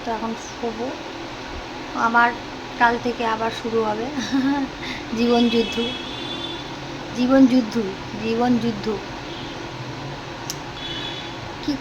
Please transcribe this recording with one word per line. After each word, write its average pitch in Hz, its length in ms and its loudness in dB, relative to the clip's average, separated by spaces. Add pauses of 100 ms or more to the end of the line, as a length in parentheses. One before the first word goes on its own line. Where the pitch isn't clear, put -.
তো 240 60 -2
এখন 220 160 -2
শোবো। 226 640 -4 (1040)
আবার 233 360 6 (480)
কাল 240 240 6
থেকে 240 220 0
আবার 226 260 0 (120)
শুরু 226 200 2
হবে 214 220 0 (560)
<laughs> - 560 -4
জীবন 233 320 6
যুদ্ধ, 226 320 2 (1300)
জীবন 254 320 8
যুদ্ধ, 233 340 4 (420)
জীবন 233 340 4
যুদ্ধ। 214 400 0 (2750)
কি 294 160 2